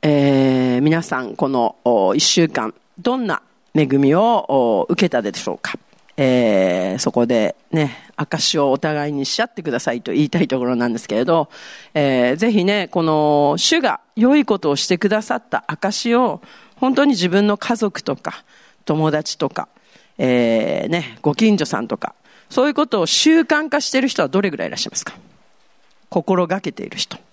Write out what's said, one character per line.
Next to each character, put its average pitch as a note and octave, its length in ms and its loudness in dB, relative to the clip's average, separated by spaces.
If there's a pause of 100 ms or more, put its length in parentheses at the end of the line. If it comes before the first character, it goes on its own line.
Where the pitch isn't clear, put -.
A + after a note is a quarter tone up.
え C3+ 680 4
ー、 B2 60 0
皆 D#3+ 180 2
さ C3 220 -4
ん、 G#2+ 120 -10
こ C#3 140 0
の、 B2 340 0
お、 G2+ 300 4
一 D3+ 60 0
週 - 280 2
間、 A#2 280 -4 (240)
ど B3 180 -2
ん B3 80 -4
な F3 160 -4 (320)
恵 D3+ 140 2 (100)
み C#3 160 4
を、 G#3+ 340 2
お、 A#2 400 2
受 F3+ 180 0
け E3+ 40 0
た A#2+ 140 -2
で G2 100 -4
し - 160 -8
ょ F2 40 -4
う - 40 -8
か？ - 220 -10 (360)
え G2 840 2
ー、 - 20 -6
そ - 120 -2
こ A#2+ 140 2
で A2+ 300 0 (160)
ね、 D3+ 440 -2
証 - 440 -4
を C#3 120 2
お C3+ 60 2
互 D3 320 -4
い D3 40 -6
に C#3 120 -4
し - 160 -4
合 A#3 40 0
っ - 80 -14
て D#3 100 -12
く D#3 80 -4
だ A#2+ 80 -2
さ - 140 -4
い A#2+ 100 -8
と A#2 80 -8
言 D3 140 2
い C3+ 40 -4
た E3+ 120 0
い D3+ 60 0
と C3 120 -2
こ B2 60 -2
ろ B2 100 0
な A#2+ 120 0
ん A#2 60 -2
で A2+ 60 -6
す - 80 -14
け - 80 -2
れ A#2+ 100 0
ど、 E3 240 2 (460)
え C3 380 2
ー、 - 20 -2
ぜ G#3+ 160 0
ひ G3 140 2
ね、 G3 260 0
こ F3 100 0
の D3+ 560 2
主 D#4+ 240 0
が G#3+ 180 -2 (160)
良 B3 200 4
い D4 100 4
こ G3 140 0
と D#3+ 100 -2
を C#3+ 60 2
し - 100 -4
て F3+ 140 0
く G3+ 100 0
だ G#3+ 140 0
さ A#3 140 -4
っ A3+ 120 -10
た - 160 -4
証 G3+ 480 -4
を、 A#3+ 260 0 (360)
本 C4 180 0
当 C4+ 120 4
に D4 60 4
自 F3+ 160 0
分 G3 200 2
の G3+ 100 2
家 - 180 -2
族 G#3+ 280 -4
と C#3+ 120 -4
か、 - 280 -12 (420)
友 D#3 260 0
達 D3+ 280 -4
と C#3 100 -2
か、 - 200 -8 (500)
え A#2 680 2
ー、 - 40 -4
ね、 E3 340 -4
ご D3 100 0
近 G#3+ 240 2
所 D#3 80 0
さ A#2 140 -4
ん A2+ 80 -8
と A2 100 -6
か、 - 160 -8 (380)
そ C4 140 2
う - 20 2
い D4 40 0
う - 40 -4
こ D4 100 2
と G#3 160 -2
を E3 60 0
習 D#4+ 340 4
慣 D#4 280 0
化 D4 120 -2
し - 80 -6
て - 80 -2
い C4+ 60 2
る C4+ 40 0
人 - 140 -2
は D3 60 0
ど F#3+ 120 0
れ G3 120 0
ぐ C#3+ 60 -10
ら E2+ 80 -4
い - 20 -6
い - 20 -6
ら - 60 -10
っ - 20 -10
し - 80 -6
ゃ - 40 -10
い - 20 -20
ま - 60 -8
す - 80 -10
か？ - 100 -14 (960)
心 F3+ 360 0
が F#3 160 -6
け D3+ 100 -8
て - 120 -12
い - 80 -12
る - 80 -14
人。 - 180 -8 (160)